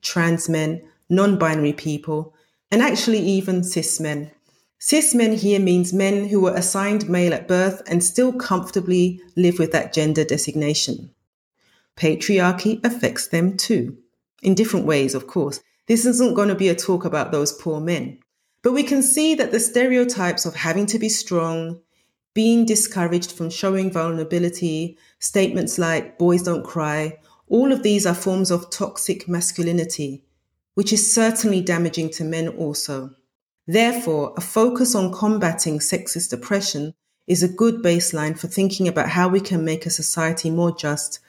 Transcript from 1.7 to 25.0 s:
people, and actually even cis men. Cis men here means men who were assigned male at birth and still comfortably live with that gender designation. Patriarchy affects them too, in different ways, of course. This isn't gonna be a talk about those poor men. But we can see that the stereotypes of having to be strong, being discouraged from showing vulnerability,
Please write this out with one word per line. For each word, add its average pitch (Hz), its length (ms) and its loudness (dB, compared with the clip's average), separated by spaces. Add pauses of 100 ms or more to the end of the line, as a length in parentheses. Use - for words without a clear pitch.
people, 156 600 -6 (380)
and 220 100 4
actually 240 380 2
even 190 440 0
cis - 360 -4
men. 151 320 -6 (460)
Cis - 360 2
men 226 200 4
here 202 260 2
means 180 340 2
men 196 340 0
who 196 140 2
were 180 120 2
assigned 196 560 -2
male 175 240 4
at - 140 -6
birth 185 400 0
and 175 160 2
still 254 300 2
comfortably 180 880 0 (140)
live 175 240 4
with 160 120 2
that - 220 -2
gender 156 300 2
designation. 147 880 -2 (840)
Patriarchy 180 880 0
affects - 420 -2
them 180 300 0
too, 139 400 -2 (440)
in 190 120 4
different 208 320 2
ways, 139 300 2
of 131 120 -8
course. 139 320 -4 (280)
This 226 180 2
isn't 247 300 4
gonna 202 200 2
be 190 140 2
a 170 60 2
talk 180 280 -2
about 151 280 -2
those 147 200 0
poor 156 300 -6
men. 147 380 -4 (420)
But 247 120 2
we 285 100 2
can 277 180 2
see 311 340 2
that 247 160 0
the 226 80 2
stereotypes 247 840 2
of 165 100 -6
having 170 320 0
to 226 120 -2
be 220 100 -2
strong, 165 720 -4 (520)
being 226 300 4
discouraged 180 680 0
from 165 160 -6
showing 190 420 -2
vulnerability, 170 1040 -2 (200)